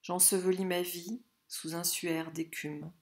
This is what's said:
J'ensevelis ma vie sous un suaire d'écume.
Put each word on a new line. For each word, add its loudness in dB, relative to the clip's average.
J'ensevelis 4
ma 2
vie -6
sous -8
un -4
suaire 0
d'écume. -6